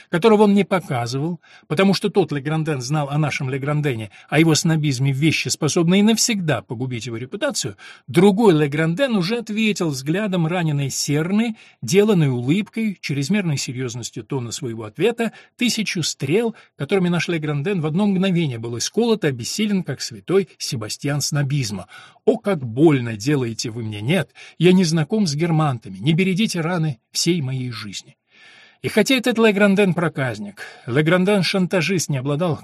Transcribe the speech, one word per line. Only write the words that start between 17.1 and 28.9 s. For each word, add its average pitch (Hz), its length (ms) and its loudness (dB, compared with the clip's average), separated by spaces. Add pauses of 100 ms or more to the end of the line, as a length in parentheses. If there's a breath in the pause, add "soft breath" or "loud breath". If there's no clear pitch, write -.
Легранден 151 540 -2
в 156 60 -4
одно 175 180 0
мгновение 175 540 0
был 117 180 -8
исколот 220 460 0
и 160 40 0
обессилен, 180 540 -2
как 135 180 -8
святой 156 480 -2 (120)
Себастьян 139 600 -6
снобизма. 135 640 -2 (360 loud breath)
«О, 220 140 2
как 180 260 -4
больно 120 540 2
делаете 120 540 -2
вы 117 100 -10
мне! 104 200 -8
Нет, 147 280 0 (300 loud breath)
я 165 120 6
не 185 120 6
знаком 170 420 2
с 143 80 -2
германтами, 147 640 -2
не 139 160 0
бередите 185 480 0
раны 156 380 -2 (120)
всей 170 300 0
моей 127 300 -6
жизни». 107 440 -14 (680 loud breath)
И 123 60 -4
хотя 220 260 2